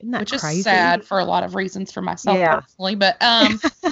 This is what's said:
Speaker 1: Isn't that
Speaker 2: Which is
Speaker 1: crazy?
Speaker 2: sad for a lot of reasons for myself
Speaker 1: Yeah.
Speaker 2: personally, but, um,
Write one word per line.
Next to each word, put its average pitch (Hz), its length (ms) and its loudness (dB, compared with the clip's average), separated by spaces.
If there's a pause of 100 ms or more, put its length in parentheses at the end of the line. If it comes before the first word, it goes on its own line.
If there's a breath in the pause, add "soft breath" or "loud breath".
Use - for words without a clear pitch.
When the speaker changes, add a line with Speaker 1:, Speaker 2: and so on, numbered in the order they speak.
Speaker 1:
Isn't 226 100 -10
that 247 120 -4
Speaker 2:
Which 214 100 -6
is 269 80 -4
Speaker 1:
crazy? 165 240 -2
Speaker 2:
sad 175 400 2
for 190 160 -2
a 175 40 0
lot 180 200 0
of 180 100 -8
reasons 190 380 -6
for 185 100 -8
myself 185 380 0
Speaker 1:
Yeah. 160 220 2
Speaker 2:
personally, 190 340 -6
but, 190 260 2
um, 226 380 4 (320)